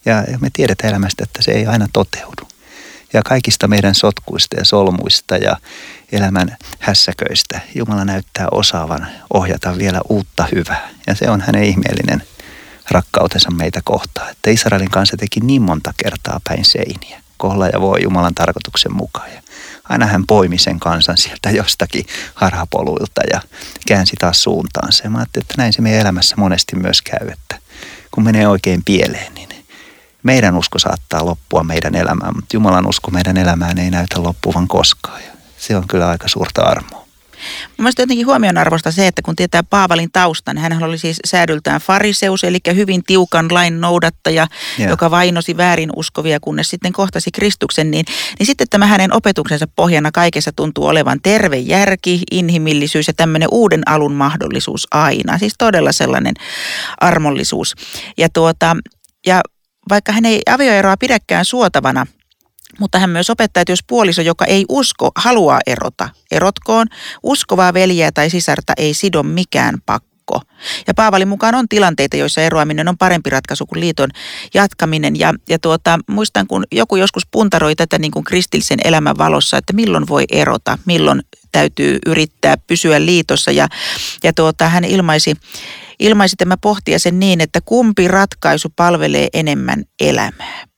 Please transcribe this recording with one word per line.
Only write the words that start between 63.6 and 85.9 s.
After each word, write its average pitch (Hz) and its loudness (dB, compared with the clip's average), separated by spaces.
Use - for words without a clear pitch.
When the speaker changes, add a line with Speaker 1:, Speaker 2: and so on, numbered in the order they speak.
Speaker 2:
että 175 0
jos 180 -2
puoliso, 196 2
joka 165 0
ei 196 4
usko, - 0
haluaa 170 4
erota, - -4
erotkoon. 220 0
Uskovaa 185 2
veljeä 180 4
tai 151 0
sisarta 165 -2
ei 151 0
sido 165 0
mikään 147 -2
pakko. - -6
Ja - 0
Paavalin 196 4
mukaan 220 0
on 247 0
tilanteita, 156 2
joissa 143 -2
eroaminen 156 0
on 175 -2
parempi 180 2
ratkaisu - -4
kuin 165 -8
liiton 160 0
jatkaminen. 160 0
Ja, 160 2
ja 165 0
tuota, 165 2
muistan, 208 -2
kun 190 -2
joku 214 0
joskus 185 0
puntaroi 165 2
tätä 160 0
niin 156 -2
kuin 151 -6
kristillisen 180 -2
elämän 147 2
valossa, 151 2
että 131 -2
milloin 180 0
voi 143 2
erota, - 0
milloin 156 2
täytyy 143 0
yrittää 151 0
pysyä 160 2
liitossa. 160 2
Ja, 147 2
ja 165 2
tuota, 160 2
hän 175 2
ilmaisi, 160 2